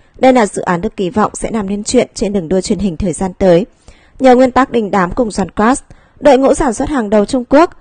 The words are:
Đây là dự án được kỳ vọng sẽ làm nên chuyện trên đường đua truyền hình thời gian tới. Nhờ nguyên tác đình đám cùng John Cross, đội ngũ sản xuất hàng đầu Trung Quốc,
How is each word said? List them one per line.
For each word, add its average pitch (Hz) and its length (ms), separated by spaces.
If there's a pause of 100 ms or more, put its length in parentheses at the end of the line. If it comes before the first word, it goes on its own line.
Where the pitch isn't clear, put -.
(180)
Đây 262 160
là 233 120
dự - 160
án 175 200
được 214 160
kỳ 185 120
vọng 208 240
sẽ - 180
làm 202 180
nên 208 140
chuyện - 300
trên 196 200
đường 175 140
đua 185 140
truyền 190 180
hình 190 180
thời 180 160
gian 185 200
tới. 190 320 (540)
Nhờ 254 160
nguyên 254 160
tác 262 200
đình 220 200
đám 185 200
cùng 240 180
John 185 260
Cross, 233 260 (380)
đội 269 180
ngũ 269 160
sản 294 200
xuất 269 160
hàng 240 200
đầu 208 160
Trung 254 240
Quốc, 311 320